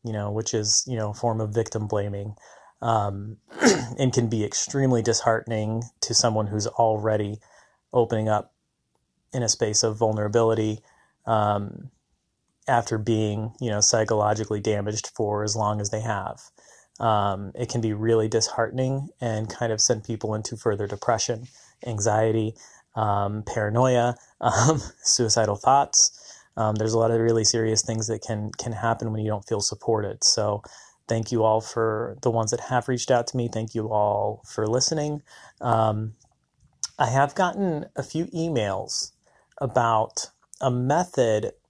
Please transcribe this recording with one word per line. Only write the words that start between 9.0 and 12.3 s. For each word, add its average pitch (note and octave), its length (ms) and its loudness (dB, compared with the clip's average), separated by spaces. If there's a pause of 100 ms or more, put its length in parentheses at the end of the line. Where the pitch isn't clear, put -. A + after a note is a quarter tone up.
in B2+ 100 -2
a A2+ 60 0
space G#2+ 340 0
of A2 160 0
vulnerability, A2 840 2 (460)
um, G#2 640 0 (800)